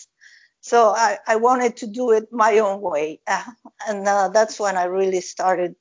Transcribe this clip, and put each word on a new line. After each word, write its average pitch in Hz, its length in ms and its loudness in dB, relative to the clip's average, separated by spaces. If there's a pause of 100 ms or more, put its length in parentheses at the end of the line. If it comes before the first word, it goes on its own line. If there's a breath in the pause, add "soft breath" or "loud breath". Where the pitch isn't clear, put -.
(600 soft breath)
So 233 340 4
I, 220 220 0 (100)
I 226 100 2
wanted 240 400 0
to 240 100 -12
do 240 240 -2
it 220 200 0
my 220 280 2
own 202 220 -2
way. 156 460 -6
<laughs> 208 600 -8
And, 202 200 -4
uh, 202 220 2
that's 220 300 0
when 196 180 -2
I 180 80 0
really 190 360 -2
started, 180 600 -2